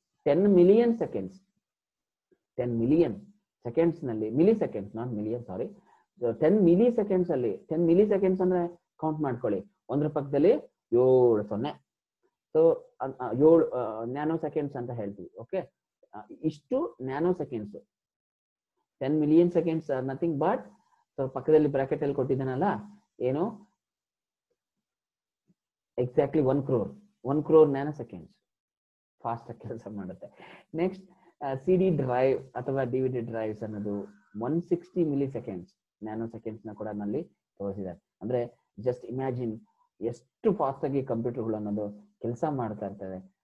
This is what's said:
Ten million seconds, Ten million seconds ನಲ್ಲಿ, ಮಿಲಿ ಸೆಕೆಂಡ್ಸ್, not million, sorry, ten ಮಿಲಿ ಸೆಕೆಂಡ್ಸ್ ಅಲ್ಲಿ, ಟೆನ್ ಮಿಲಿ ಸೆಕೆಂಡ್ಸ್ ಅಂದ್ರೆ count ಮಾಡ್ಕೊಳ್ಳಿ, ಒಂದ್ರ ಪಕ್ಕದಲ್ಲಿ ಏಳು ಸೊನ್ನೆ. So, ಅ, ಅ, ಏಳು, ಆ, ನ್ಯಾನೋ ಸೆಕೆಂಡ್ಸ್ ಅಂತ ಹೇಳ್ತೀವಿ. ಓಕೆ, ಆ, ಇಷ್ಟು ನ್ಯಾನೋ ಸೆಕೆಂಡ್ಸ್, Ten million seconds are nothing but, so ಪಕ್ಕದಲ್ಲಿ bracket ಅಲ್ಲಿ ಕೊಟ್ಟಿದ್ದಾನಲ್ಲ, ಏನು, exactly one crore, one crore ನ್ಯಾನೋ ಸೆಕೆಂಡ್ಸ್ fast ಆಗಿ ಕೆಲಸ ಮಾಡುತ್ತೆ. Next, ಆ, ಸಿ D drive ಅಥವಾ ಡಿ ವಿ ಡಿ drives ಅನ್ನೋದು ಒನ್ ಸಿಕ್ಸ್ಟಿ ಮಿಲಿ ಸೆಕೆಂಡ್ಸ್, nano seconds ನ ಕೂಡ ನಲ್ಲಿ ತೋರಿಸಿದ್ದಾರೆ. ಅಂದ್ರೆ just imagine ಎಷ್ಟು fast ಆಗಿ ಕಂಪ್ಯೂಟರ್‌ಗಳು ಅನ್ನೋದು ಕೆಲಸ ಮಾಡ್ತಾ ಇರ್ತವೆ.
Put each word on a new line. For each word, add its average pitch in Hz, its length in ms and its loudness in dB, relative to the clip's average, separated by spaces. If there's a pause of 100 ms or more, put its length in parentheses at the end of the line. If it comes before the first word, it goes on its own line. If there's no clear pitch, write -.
(240)
Ten 185 300 4
million 220 440 8
seconds, - 420 -6 (1160)
Ten 120 220 -4
million 127 480 2 (360)
seconds 160 420 -2
ನಲ್ಲಿ, 110 260 -4
ಮಿಲಿ 170 240 4
ಸೆಕೆಂಡ್ಸ್, 110 420 -6
not 120 120 -6
million, 113 360 -6
sorry, 98 240 -8 (720)
ten 190 220 4
ಮಿಲಿ 185 280 6
ಸೆಕೆಂಡ್ಸ್ 202 400 0
ಅಲ್ಲಿ, 120 260 0
ಟೆನ್ 165 300 0
ಮಿಲಿ 185 220 6
ಸೆಕೆಂಡ್ಸ್ 190 340 2
ಅಂದ್ರೆ 175 380 0 (160)
count 156 240 -4
ಮಾಡ್ಕೊಳ್ಳಿ, 127 440 -2 (240)
ಒಂದ್ರ 147 200 0
ಪಕ್ಕದಲ್ಲಿ 147 420 2 (420)
ಏಳು 123 500 6
ಸೊನ್ನೆ. 107 420 -8 (680)
So, 160 220 6 (240)
ಅ, 135 100 -6 (100)
ಅ, 120 120 -6
ಏಳು, 156 380 6
ಆ, 113 340 -4
ನ್ಯಾನೋ 147 320 -4
ಸೆಕೆಂಡ್ಸ್ 151 400 -4
ಅಂತ 127 140 -8
ಹೇಳ್ತೀವಿ. 101 400 -10 (100)
ಓಕೆ, 175 200 -6 (540)
ಆ, 101 40 -16 (240)
ಇಷ್ಟು 247 600 -4
ನ್ಯಾನೋ 135 300 -2
ಸೆಕೆಂಡ್ಸ್, 107 440 -8 (1200)
Ten 147 200 0
million 160 300 6
seconds 160 340 -2
are 131 280 -4
nothing 151 260 -4
but, 220 220 0 (580)
so 135 100 -4
ಪಕ್ಕದಲ್ಲಿ 151 400 4
bracket 139 340 -2
ಅಲ್ಲಿ 143 120 -2
ಕೊಟ್ಟಿದ್ದಾನಲ್ಲ, 135 500 -2 (560)
ಏನು, 151 500 -4 (2250)
exactly 139 520 0
one 139 140 -2
crore, 117 240 0 (380)
one 147 140 0
crore 156 300 6
ನ್ಯಾನೋ 139 180 -4
ಸೆಕೆಂಡ್ಸ್ 117 440 -14 (880)
fast - 280 -8
ಆಗಿ - 180 -14
ಕೆಲಸ 113 220 -10
ಮಾಡುತ್ತೆ. 98 380 -12 (460)
Next, 185 360 -4 (320)
ಆ, 135 120 -4
ಸಿ 175 220 0
D 190 140 2
drive 131 640 0
ಅಥವಾ 135 280 -2
ಡಿ 127 160 -2
ವಿ 131 80 0
ಡಿ 127 120 -4
drives 110 420 -6
ಅನ್ನೋದು 104 440 -8 (360)
ಒನ್ 151 200 -2
ಸಿಕ್ಸ್ಟಿ 175 420 -4
ಮಿಲಿ 139 240 0
ಸೆಕೆಂಡ್ಸ್, 101 460 -10 (280)
nano 110 240 -6
seconds 110 400 -12
ನ 107 60 -12
ಕೂಡ 107 160 -10
ನಲ್ಲಿ 104 340 -6 (360)
ತೋರಿಸಿದ್ದಾರೆ. 98 440 -8 (200)
ಅಂದ್ರೆ 120 460 -6 (120)
just 123 220 -4 (100)
imagine 123 480 -6 (400)
ಎಷ್ಟು - 520 -4
fast 139 320 -2
ಆಗಿ 139 180 -2
ಕಂಪ್ಯೂಟರ್‌ಗಳು 117 540 -4
ಅನ್ನೋದು 104 500 -6 (160)
ಕೆಲಸ 120 260 -4
ಮಾಡ್ತಾ 113 380 -6
ಇರ್ತವೆ. 95 580 -12